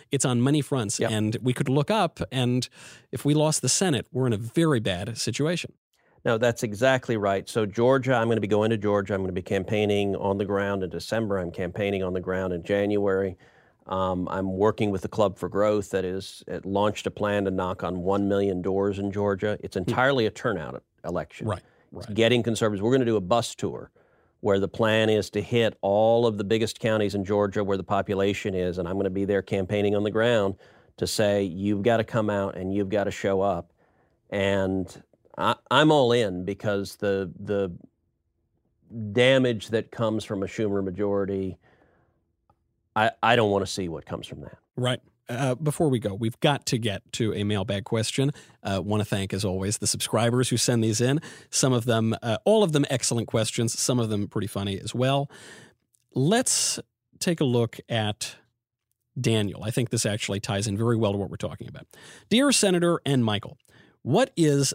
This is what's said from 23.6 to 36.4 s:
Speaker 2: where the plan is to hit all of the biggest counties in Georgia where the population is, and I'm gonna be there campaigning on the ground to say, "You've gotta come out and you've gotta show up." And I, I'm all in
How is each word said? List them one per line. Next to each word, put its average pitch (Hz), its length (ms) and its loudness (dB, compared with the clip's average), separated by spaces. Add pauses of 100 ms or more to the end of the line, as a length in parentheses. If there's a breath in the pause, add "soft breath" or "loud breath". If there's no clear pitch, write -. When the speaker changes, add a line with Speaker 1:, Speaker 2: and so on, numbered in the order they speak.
Speaker 2:
where 98 220 2
the 95 80 -2
plan 110 400 4
is 107 220 2
to 104 100 -2
hit 113 400 0
all 110 440 4
of 110 120 0
the 104 80 -2
biggest 110 340 0
counties 107 360 0
in 98 100 -2
Georgia 104 400 0
where 98 120 0
the 92 60 -4
population 98 720 0
is, 90 220 -2
and 90 100 -4
I'm 92 80 -4
gonna 98 140 0
be 98 160 -2
there 98 160 0
campaigning 101 520 0
on 104 100 0
the 104 80 -2
ground 110 440 2 (420 soft breath)
to - 80 -2
say, 101 380 2
"You've 98 400 -2
gotta 113 220 4
come 107 240 -2
out 101 260 -2
and 95 180 -4
you've 101 160 0
gotta 101 220 0
show 98 300 0
up." 90 320 -2 (560)
And 98 720 -2 (340)
I, 104 180 0 (160)
I'm 151 200 6
all 135 200 6
in 98 340 0